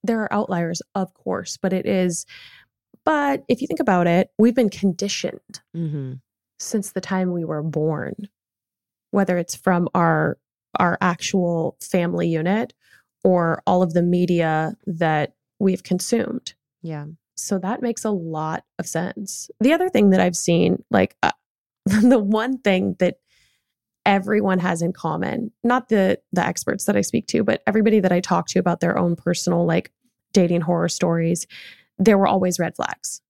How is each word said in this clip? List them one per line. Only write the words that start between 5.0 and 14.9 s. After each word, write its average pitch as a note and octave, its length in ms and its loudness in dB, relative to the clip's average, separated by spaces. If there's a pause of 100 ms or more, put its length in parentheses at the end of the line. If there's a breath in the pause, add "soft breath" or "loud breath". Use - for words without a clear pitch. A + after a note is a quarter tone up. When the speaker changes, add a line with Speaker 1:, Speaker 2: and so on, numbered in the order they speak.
Speaker 2:
Mm-hmm. D3 360 -6 (440)
Speaker 1:
since - 360 -6
the F#3 80 -4
time F#3 300 -2
we E3+ 140 -4
were D#3 160 -4
born, D3+ 540 -2 (960)
whether F#3+ 260 2
it's E3+ 180 -6
from F3 380 0
our, D#3+ 460 2 (400)
our F3 200 2
actual F3 800 -2
family E3+ 480 -2
unit F3 460 -2 (500 soft breath)
or F3 440 2
all F3+ 160 4
of E3 100 -2
the E3+ 80 4
media E3+ 760 0 (120)
that D#3+ 480 0 (240)